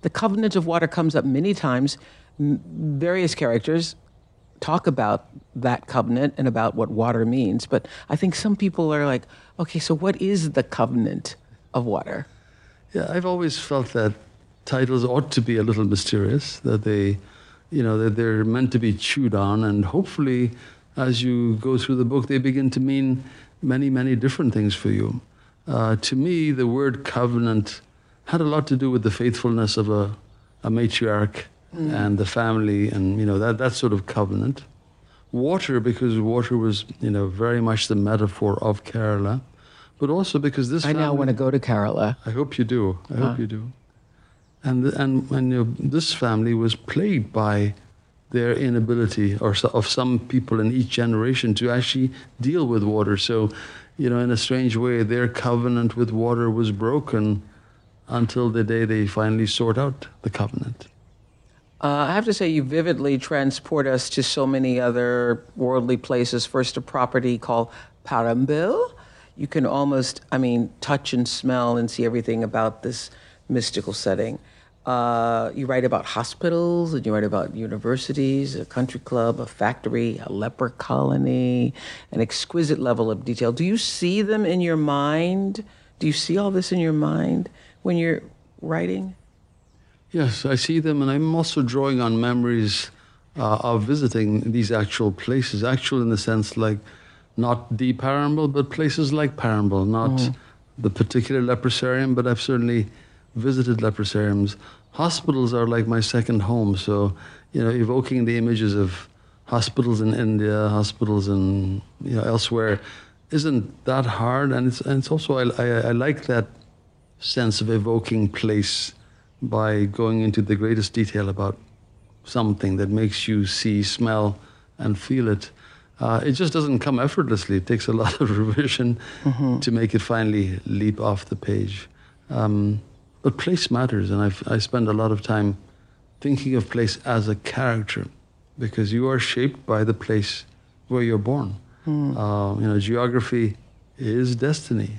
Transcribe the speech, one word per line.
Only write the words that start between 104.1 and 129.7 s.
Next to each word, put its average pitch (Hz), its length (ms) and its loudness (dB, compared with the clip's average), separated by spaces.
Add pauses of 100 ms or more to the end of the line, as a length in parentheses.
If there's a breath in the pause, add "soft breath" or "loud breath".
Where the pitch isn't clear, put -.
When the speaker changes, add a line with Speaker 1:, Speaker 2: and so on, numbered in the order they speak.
Speaker 2:
Hospitals 147 600 0
are 120 140 2
like 113 220 2
my 113 120 2
second 113 420 2
home, 101 360 2
so, 101 360 0 (380 loud breath)
you 120 120 0
know, 113 80 2
evoking 123 540 2
the 117 120 0
images 110 380 2
of 92 340 -2 (360 soft breath)
hospitals 117 540 0
in 110 140 2
India, 107 560 2
hospitals 104 580 0
in, 98 540 0 (200)
you 120 160 -2
know, 110 40 0
elsewhere, 113 580 0 (520 loud breath)
isn't 147 320 0 (220)
that 131 200 0
hard, 123 460 0
and 127 160 2
it's, 123 140 -2
and 135 180 0
it's 131 100 -4
also, 156 300 0
I, 127 60 2 (120)
I, 120 100 0 (220)
I - 40 2
like 143 340 0
that 117 180 2 (720)
sense - 440 -2
of 110 100 -2
evoking 110 580 0
place - 640 -2 (480 soft breath)
by 107 440 0
going 110 360 0
into 110 220 2
the 101 120 0
greatest 110 380 0
detail 104 340 0
about 98 300 -2 (640)
something 104 540 0
that 98 120 0
makes 107 380 0
you 104 180 2
see, 104 380 0
smell, 107 540 0 (400 loud breath)
and 107 200 -2
feel 127 300 0
it. 101 220 0 (540 loud breath)
Uh, 113 160 2 (100)
it 139 120 4
just 165 100 2
doesn't 147 280 2
come 135 280 2
effortlessly. 113 540 2
It 90 40 -6
takes 117 220 0
a 117 60 2 (100)
lot 107 180 2
of 135 60 4 (100)
<laughs> 107 80 4
revision 120 520 2 (260 loud breath)
Speaker 1:
Mm-hmm. 127 420 2
Speaker 2:
to - 40 2 (100)